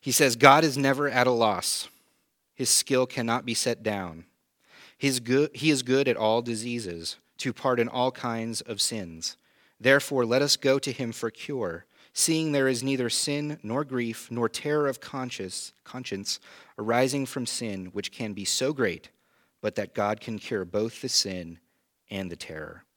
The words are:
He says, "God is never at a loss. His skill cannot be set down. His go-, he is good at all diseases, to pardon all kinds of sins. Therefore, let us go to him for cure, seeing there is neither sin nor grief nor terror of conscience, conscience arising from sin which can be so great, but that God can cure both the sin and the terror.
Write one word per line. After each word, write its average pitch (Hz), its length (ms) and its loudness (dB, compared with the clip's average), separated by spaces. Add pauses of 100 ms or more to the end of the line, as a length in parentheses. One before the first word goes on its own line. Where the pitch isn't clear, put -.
He 131 120 -4
says, 127 240 4
"God 139 280 10
is 139 140 0
never 139 300 2
at 127 180 4
a 127 60 4
loss. 110 560 0 (640)
His 127 160 -2
skill 127 360 4
cannot 117 380 -2
be 117 100 -4
set 117 280 -2
down. 92 420 -6 (720)
His 135 240 0
go-, 131 320 2
he 151 180 2
is 135 120 2
good 131 260 2
at 117 80 2
all 110 260 2
diseases, 113 760 -6 (220)
to 127 140 -4
pardon 120 360 2
all 127 220 0
kinds 113 500 -6
of 104 200 -8
sins. 85 560 -4 (440)
Therefore, 131 440 4
let 123 180 2
us 143 140 2
go 139 240 2
to 139 120 -6
him 117 200 -6
for 113 180 -6
cure, 98 560 -8 (260)
seeing 160 380 0
there 139 180 2
is 123 140 0
neither 127 280 0
sin 147 520 -4
nor 120 220 -4
grief 120 460 -6
nor 117 180 0
terror 147 400 0
of 127 120 -4
conscience, 120 720 -8 (120)
conscience 104 560 -8 (360)
arising 127 500 0
from 123 200 -6
sin 98 400 -6
which 98 240 -8
can 107 220 -8
be 98 120 -8
so 131 280 0
great, 104 380 -2 (500)
but 107 160 -4
that 101 180 -6
God 104 260 0
can 110 180 -8
cure 98 260 -4
both 107 360 -4
the 131 80 -8
sin 90 520 -4 (500)
and 95 200 -6
the 85 60 -10
terror. 78 480 -14 (120)